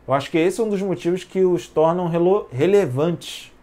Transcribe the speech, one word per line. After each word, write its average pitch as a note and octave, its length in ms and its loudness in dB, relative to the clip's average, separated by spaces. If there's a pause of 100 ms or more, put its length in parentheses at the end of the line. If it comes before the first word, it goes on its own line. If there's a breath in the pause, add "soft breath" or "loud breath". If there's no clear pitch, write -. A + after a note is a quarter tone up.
eu C3 60 -2
acho C#3 160 -2
que E3+ 80 -2
esse F#3 220 2
é A#3 40 0
um A3 60 -2
dos G3 120 -2
motivos F3+ 420 -4
que - 220 -4
os F3 220 0
tornam E3+ 420 0
relo-, F3 420 2
relevantes, D#3+ 1000 0 (120)